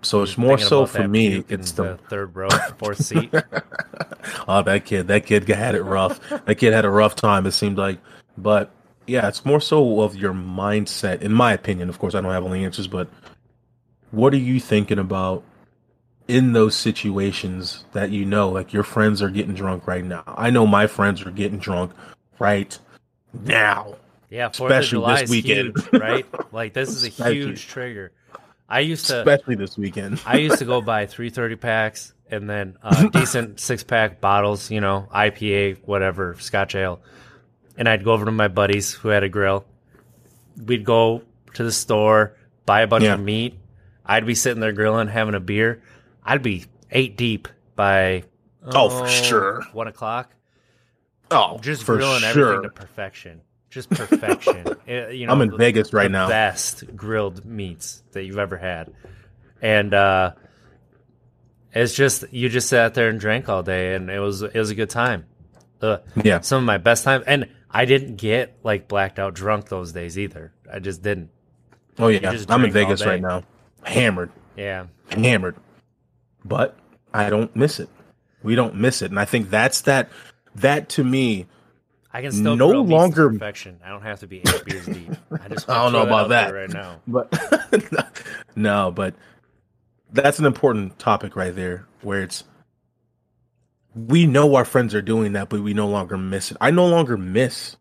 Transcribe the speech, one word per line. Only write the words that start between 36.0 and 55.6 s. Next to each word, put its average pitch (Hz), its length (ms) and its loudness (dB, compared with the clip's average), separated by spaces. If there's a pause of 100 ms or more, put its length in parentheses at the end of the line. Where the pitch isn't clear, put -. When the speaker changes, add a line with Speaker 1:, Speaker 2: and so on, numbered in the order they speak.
Speaker 2:
Scotch - 360 -4
ale. 92 260 -4 (760)
And 117 120 0
I'd 104 160 2
go 113 80 4
over 107 100 2
to 110 80 -2
my 107 160 2
buddies 101 460 0
who - 160 -6
had 104 140 2
a 98 40 -2
grill. 98 380 0 (1000)
We'd 110 200 -2
go 113 380 2 (320)
to 120 100 -6
the 113 80 -2
store, 107 640 4 (280)
buy 104 180 4
a 110 40 0
bunch 110 160 4
Speaker 1:
Yeah. 104 120 4
Speaker 2:
of 101 40 -4
meat. 107 400 -4 (460)
I'd 110 200 2
be 117 100 0
sitting 117 260 -2
there 110 100 0
grilling, 107 380 0
having 110 260 -2
a 98 60 -4
beer. 110 400 -2 (420)
I'd 135 180 0
be 104 220 -4 (280)
eight 131 260 0
deep 113 320 -2 (260)
by, 95 480 2 (400)
Speaker 1:
Oh, 131 240 4
for 127 160 -2
Speaker 2:
oh, 123 40 -4
Speaker 1:
sure. 117 560 0 (100)
Speaker 2:
one 110 160 -8
o'clock. 117 440 -8 (960)
Speaker 1:
Oh, 101 320 2
Speaker 2:
Just 131 220 -8
Speaker 1:
for 117 140 2
Speaker 2:
grilling 131 240 0
Speaker 1:
sure. 117 320 4
Speaker 2:
everything 98 160 -4
to - 40 -20
perfection. 95 680 -16 (280)
Just - 200 -16
perfection. - 800 0 (140)
Speaker 1:
<laughs> - 60 -20
Speaker 2:
Eh, 120 220 -8
you 123 180 -10
know, 123 60 4
Speaker 1:
I'm 139 80 6
in 110 80 4
Speaker 2:
the, 87 80 -10
Speaker 1:
Vegas 110 360 4